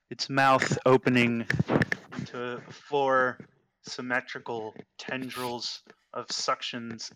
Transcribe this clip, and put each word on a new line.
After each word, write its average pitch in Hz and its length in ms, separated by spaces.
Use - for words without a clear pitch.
its - 200
mouth 135 560
opening 120 600
into 123 440
four 131 680
symmetrical 123 920
tendrils 123 840
of 123 160
suctions 117 840